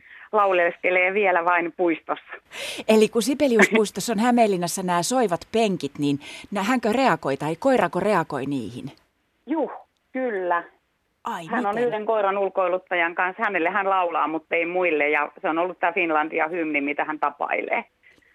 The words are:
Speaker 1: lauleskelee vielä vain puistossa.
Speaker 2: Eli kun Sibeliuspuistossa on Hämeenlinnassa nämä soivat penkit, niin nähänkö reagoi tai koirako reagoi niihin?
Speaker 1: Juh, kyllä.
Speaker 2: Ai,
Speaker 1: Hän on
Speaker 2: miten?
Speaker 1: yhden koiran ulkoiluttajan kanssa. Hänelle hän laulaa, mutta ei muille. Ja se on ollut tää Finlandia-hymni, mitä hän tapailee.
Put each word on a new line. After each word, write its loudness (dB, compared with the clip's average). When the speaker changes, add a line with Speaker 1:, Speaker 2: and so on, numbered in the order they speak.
Speaker 1:
lauleskelee 2
vielä 2
vain 2
puistossa. -2
Speaker 2:
Eli 6
kun 0
Sibeliuspuistossa 2
on -2
Hämeenlinnassa 2
nämä 0
soivat 0
penkit, 0
niin 0
nähänkö 0
reagoi 2
tai -4
koirako 2
reagoi 0
niihin? -6
Speaker 1:
Juh, -2
kyllä. -2
Speaker 2:
Ai, -8
Speaker 1:
Hän -2
on 0
Speaker 2:
miten? 0
Speaker 1:
yhden -4
koiran 0
ulkoiluttajan 0
kanssa. -2
Hänelle 0
hän 0
laulaa, 0
mutta -4
ei 0
muille. 0
Ja 0
se -2
on 0
ollut -2
tää 0
Finlandia-hymni, -2
mitä -2
hän -6
tapailee. -4